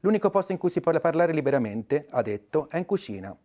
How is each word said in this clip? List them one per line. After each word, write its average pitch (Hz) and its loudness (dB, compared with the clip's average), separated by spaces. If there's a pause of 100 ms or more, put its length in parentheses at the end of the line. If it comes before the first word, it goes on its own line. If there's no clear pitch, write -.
"L'unico 208 2
posto 196 0
in 175 -2
cui 180 0
si 175 0
può 165 2
parlare 165 2
liberamente", 135 0
ha 127 0
detto, 104 -2
"è - -6
in 180 -2
cucina" 98 -6 (100)